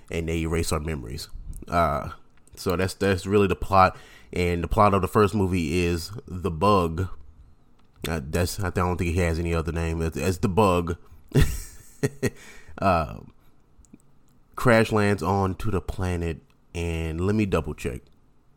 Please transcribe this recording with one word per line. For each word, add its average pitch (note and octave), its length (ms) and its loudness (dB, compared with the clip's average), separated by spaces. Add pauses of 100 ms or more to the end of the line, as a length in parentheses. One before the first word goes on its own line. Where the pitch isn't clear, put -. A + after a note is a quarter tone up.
(100)
and E2 160 -4
they E2 120 -2
erase D#2+ 340 -2
our E2 80 0
memories. C#2 480 -8 (400)
Uh, D#2+ 400 0 (460)
so F#2 200 -2
that's, F#2 200 -2
that's G2 300 0
really G2+ 220 4
the F2+ 80 0
plot. F#2+ 400 4 (380)
And F2 300 0
the E2+ 40 -4
plot G#2 260 4
of G2 80 4
the F#2 60 0
first G#2 260 2
movie F2+ 520 0
is E2+ 260 -2 (160)
the F2+ 240 -6
Bug. F2 560 2 (1000)
Uh, D#2+ 140 -4
that's, E2+ 380 -2
I F#2 120 -2
don't F2+ 260 0
think F2 140 -2
he F2+ 100 0
has E2 180 0
any E2+ 140 -2
other E2 180 -2
name. E2 300 -4
It's, D#2 160 -4
it's E2+ 220 -2
the A2 100 0
Bug. F2 480 2 (360)
<laughs> - 40 2 (1400)
Uh, D#2 420 0 (1400)
crash A2+ 360 6
lands G2+ 300 2
onto F#2+ 480 0
the F#2+ 120 0
planet, E2+ 600 -4 (320)
and E2 480 -4
let G2+ 140 0
me G#2+ 100 2
double E2 300 -2
check. - 260 -8 (560)